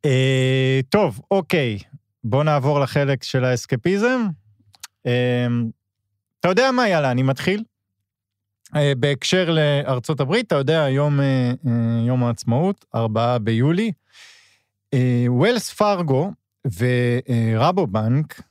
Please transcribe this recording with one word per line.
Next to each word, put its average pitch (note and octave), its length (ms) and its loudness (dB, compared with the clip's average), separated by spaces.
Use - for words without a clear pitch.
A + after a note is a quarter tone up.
אה, C3 840 2
טוב, E3 320 0
אוקיי. D3+ 480 0
בוא C3 200 0
נעבור C#3+ 360 0
לחלק C#3 420 0
של B2+ 220 -2
האסקפיזם. G3 840 0
אה, B2 400 0
אתה E3+ 80 0
יודע A#3+ 220 4
מה, B3 180 2
יאללה, D3+ 220 2
אני B2 120 0
מתחיל. F3+ 420 -2
אה, C#3+ 220 2
בהקשר D#3+ 520 0
לארצות D3 720 0
הברית, F#3+ 260 -2
אתה F3 80 -2
יודע, D3 300 2
היום, C#3+ 360 0
אה, C3 320 0
אה, A#2+ 60 0
יום B2 180 0
העצמאות, B2 600 -2
ארבעה A#2 440 0
ביולי, C#3+ 540 0
אה, B2 340 2
ווילס F#3+ 420 0
פארגו F3 600 0
ורבובנק C3+ 840 0